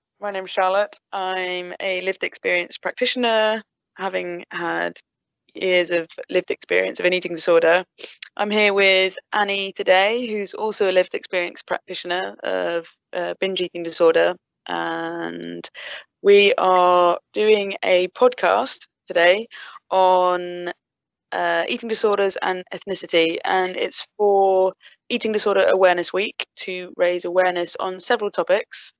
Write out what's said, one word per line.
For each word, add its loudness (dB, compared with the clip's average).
my -8
name's -8
Charlotte. 0
I'm -6
a -4
lived -6
experience -4
practitioner, -2
having -8
had -4
years 0
of -2
lived -2
experience -2
of 0
an 2
eating -4
disorder. 4
I'm -2
here 2
with 4
Annie -2
today, 2
who's -6
also -2
a 2
lived 2
experience -6
practitioner -6
of, -2
uh, -6
binge -4
eating -6
disorder. 2
And -8
we 6
are 4
doing 2
a 2
podcast 0
today 4
on, 2
uh, -2
eating -6
disorders 0
and -4
ethnicity. -2
And 0
it's -6
for 4
Eating -2
Disorder 0
Awareness 2
Week -4
to -10
raise 0
awareness 0
on -6
several -2
topics -2